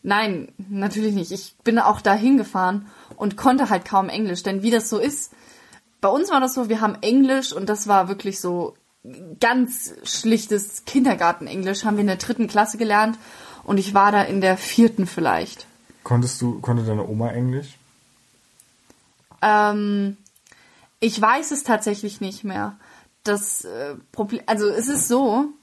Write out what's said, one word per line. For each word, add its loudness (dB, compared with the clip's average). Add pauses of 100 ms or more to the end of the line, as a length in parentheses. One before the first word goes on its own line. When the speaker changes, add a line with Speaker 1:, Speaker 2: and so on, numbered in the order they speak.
Speaker 1:
Nein, 0 (200)
natürlich -2
nicht. -2
Ich -12
bin 4
auch 2
da 4
hingefahren 2 (300)
und -4
konnte 2
halt 0
kaum 0
Englisch, -4
denn -4
wie 2
das 2
so -2
ist, -4 (680)
bei 2
uns 0
war 4
das 0
so, -2
wir 0
haben 0
Englisch 2
und -4
das -2
war 4
wirklich -6
so -4 (680)
ganz 0 (100)
schlichtes -2
Kindergarten-Englisch, 0
haben 2
wir 2
in 2
der 0
dritten -2
Klasse 0
gelernt 2 (460)
und 2
ich -2
war 6
da 4
in -2
der 4
vierten 2
vielleicht. -2 (380)
Speaker 2:
Konntest 0
du, -4
konnte -2
deine -2
Oma -2
Englisch? -4 (1600)
Speaker 1:
Ähm, 2 (840)
ich 0
weiß 2
es -6
tatsächlich -2
nicht -10
mehr. -6 (480)
Das, -2
äh, -10 (180)
Proble-, -6
also 0
es -2
ist 0
so 2 (160)